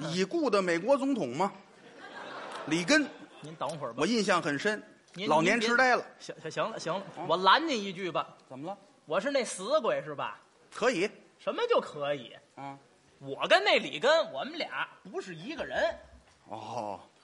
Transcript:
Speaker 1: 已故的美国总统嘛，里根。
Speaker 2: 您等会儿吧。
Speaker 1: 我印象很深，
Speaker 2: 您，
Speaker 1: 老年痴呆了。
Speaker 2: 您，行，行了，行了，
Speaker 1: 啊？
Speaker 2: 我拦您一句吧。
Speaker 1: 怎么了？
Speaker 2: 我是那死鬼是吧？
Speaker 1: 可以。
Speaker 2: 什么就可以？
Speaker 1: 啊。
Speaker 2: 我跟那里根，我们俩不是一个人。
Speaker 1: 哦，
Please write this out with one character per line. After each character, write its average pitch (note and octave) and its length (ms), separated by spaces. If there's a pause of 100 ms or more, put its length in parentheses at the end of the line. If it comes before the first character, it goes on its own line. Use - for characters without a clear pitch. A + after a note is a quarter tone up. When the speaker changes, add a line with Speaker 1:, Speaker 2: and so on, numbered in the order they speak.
(100)
Speaker 1:
已 F3 140
故 C#4+ 260
的 G3+ 100
美 F3 180
国 G#3+ 180
总 C#4 180
统 C#3 200
嘛， F#3 160 (1160)
里 E3 180
根。 C#4+ 240 (320)
Speaker 2:
您 D3+ 140
等 C#3+ 120 (120)
会 C#3+ 80
儿 A#2 60
吧。 A#2 60
Speaker 1:
我 D3 80
印 A3+ 180
象 F#3 160
很 D3 180
深， G#3 240 (300)
Speaker 2:
您， - 160
Speaker 1:
老 D3+ 140
年 G#3 180
痴 A#3 160
呆 B3+ 200
了。 - 80 (140)
Speaker 2:
您， - 240
行， D#3+ 80
行 D#3+ 200
了， A3 80
行 D#3+ 160
了， G3 60 (180)
Speaker 1:
啊？ D#3 100
Speaker 2:
我 D#3+ 80
拦 G3 300
您 C#4 120
一 G3+ 140
句 F3+ 180
吧。 D3+ 160 (220)
Speaker 1:
怎 C3 100
么 C#3+ 80
了？ G3 120 (260)
Speaker 2:
我 D#3+ 160
是 A#3+ 100
那 C#4 140
死 G#3+ 360
鬼 D#3+ 220
是 D3 120
吧？ B2 260 (340)
Speaker 1:
可 A3+ 160
以。 G#3 200 (280)
Speaker 2:
什 G#3+ 160
么 F4+ 140
就 A#4 100
可 D3 360
以？ B2 180 (220)
Speaker 1:
啊。 C#3 240 (400)
Speaker 2:
我 C#3 300
跟 F4 140
那 F#4 160
里 D3+ 200
根， C#4+ 340
我 C3 120
们 D4+ 120
俩 D#3+ 320 (160)
不 B3 160
是 F#3+ 140
一 F#3 200
个 G#3 120
人。 G#3 280 (520)
Speaker 1:
哦， A2 520 (260)